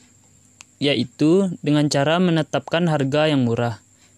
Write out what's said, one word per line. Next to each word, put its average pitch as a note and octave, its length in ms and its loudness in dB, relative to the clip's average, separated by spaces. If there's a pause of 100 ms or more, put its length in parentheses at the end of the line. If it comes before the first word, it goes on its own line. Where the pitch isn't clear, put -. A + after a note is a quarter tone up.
(800)
yaitu D3+ 800 0
dengan D3 320 0
cara D3 240 0
menetapkan E3 720 -2
harga D3 400 0
yang C#3 160 2
murah, A#2 400 -2 (320)